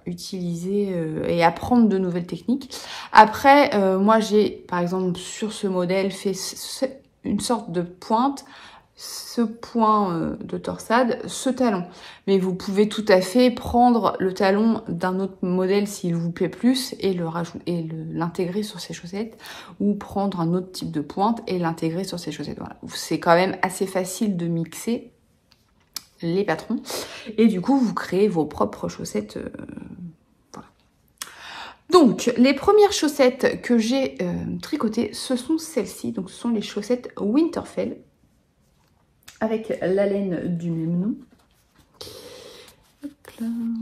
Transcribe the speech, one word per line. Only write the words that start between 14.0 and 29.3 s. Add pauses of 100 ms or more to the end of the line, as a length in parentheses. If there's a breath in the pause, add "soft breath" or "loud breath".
le
talon
d'un
autre
modèle
s'il
vous
plaît
plus
et
le
rajou-,
et
le, (100)
l'intégrer
sur
ces
chaussettes, (420 loud breath)
ou
prendre
un
autre
type
de
pointe
et
l'intégrer
sur
ces
chaussettes.
Voilà. (120)
C'est
quand
même
assez
facile
de
mixer (1080)
les
patrons (540 loud breath)
et
du
coup
vous
créez
vos
propres
chaussettes,